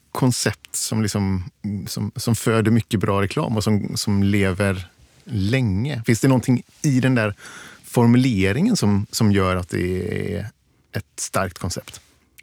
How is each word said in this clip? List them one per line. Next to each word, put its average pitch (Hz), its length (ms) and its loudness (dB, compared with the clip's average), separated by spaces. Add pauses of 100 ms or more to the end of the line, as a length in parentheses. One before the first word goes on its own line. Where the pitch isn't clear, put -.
(120)
koncept - 640 -2
som, 110 260 -2
liksom, 98 480 -2 (380)
som, 107 280 -6
som 117 200 -2
föder 113 340 2
mycket 113 300 0
bra 98 220 0
reklam 110 340 -2
och 110 80 0
som, 104 320 0
som 101 260 0
lever 98 640 0 (380)
länge? 117 800 -2
Finns 117 140 2
det 135 80 2
någonting 127 340 2 (200)
i 131 180 2
den 131 140 2
där 107 200 0 (500)
formuleringen 123 920 4
som, 104 340 2
som 107 220 2
gör 92 240 2
att 87 120 -6
det 95 640 -4
är 95 120 -6 (460)
ett - 140 -8 (100)
starkt - 420 -4
koncept? - 420 -10 (420)